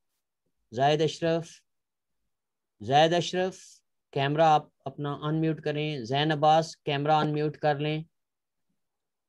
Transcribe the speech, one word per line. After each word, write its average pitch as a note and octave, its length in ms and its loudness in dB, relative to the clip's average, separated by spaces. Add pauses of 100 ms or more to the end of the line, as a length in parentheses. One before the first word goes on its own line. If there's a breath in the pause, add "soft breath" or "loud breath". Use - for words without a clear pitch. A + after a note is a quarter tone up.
(720)
जायद C#3+ 300 2
अशरफ, E3 480 -2 (1300)
जायद D3 320 4
अशरफ F3+ 460 -2 (540)
कैमरा D3 360 2
आप D3+ 220 2 (160)
अपना C#3+ 260 -6 (100)
अनम्यूट D#3+ 360 -2
करें, D3+ 460 -4
जैन C#3+ 260 0
अब्बास D#3 420 2 (120)
कैमरा D3+ 340 0
अनम्यूट D3+ 380 -2
कर D3 220 0
लें, D#3 260 -4 (1200)